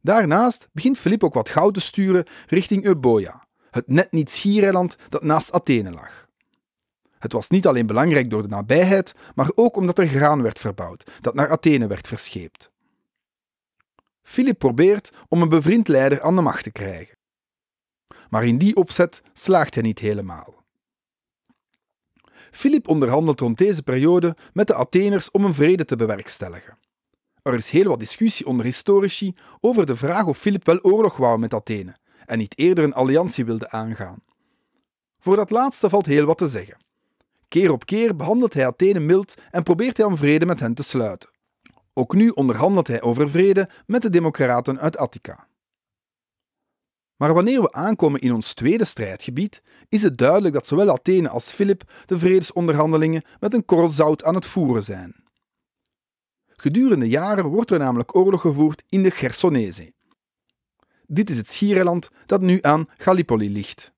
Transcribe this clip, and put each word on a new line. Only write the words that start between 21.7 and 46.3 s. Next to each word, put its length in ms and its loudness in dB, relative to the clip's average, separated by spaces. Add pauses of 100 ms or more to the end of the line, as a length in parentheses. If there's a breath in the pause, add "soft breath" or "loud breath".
Filip 380 0
onderhandelt 520 2
rond 180 -2
deze 240 2
periode 540 2 (160 soft breath)
met 140 0
de 80 2
Atheners 560 0
om 140 0
een 100 0
vrede 300 2
te 120 -4
bewerkstelligen. 840 -8 (640)
Er 120 -4
is 160 -6
heel 140 4
wat 160 -2
discussie 460 -4
onder 200 -2
historici 680 -2 (260 soft breath)
over 260 2
de 100 -2
vraag 300 -2
of 120 -4
Filip 260 -2
wel 180 2
oorlog 340 4
wou 220 2
met 160 -4
Athene 420 -8 (300 soft breath)
en 120 -4
niet 200 -8
eerder 260 2
een 100 0
alliantie 500 0
wilde 260 -6
aangaan. 520 -10 (960)
Voor 180 2
dat 140 -2
laatste 380 0
valt 180 2
heel 180 2
wat 140 0
te 100 -2
zeggen. 280 -10 (720)
Keer 240 2
op 140 -4
keer 300 0
behandelt 380 -2
hij 120 0
Athene 340 0
mild 340 0 (160 soft breath)
en 120 -4
probeert 340 -2
hij 100 2
om 100 -2
vrede 300 2
met 140 -4
hen 140 -4
te 80 -8
sluiten. 480 -6 (600)
Ook 220 -4
nu 140 6
onderhandelt 580 0
hij 160 -6
over 280 0
vrede 380 2 (180 soft breath)
met 160 -2
de 80 -2
democraten 720 0
uit 160 -4
Attica. 500 -10 (1700)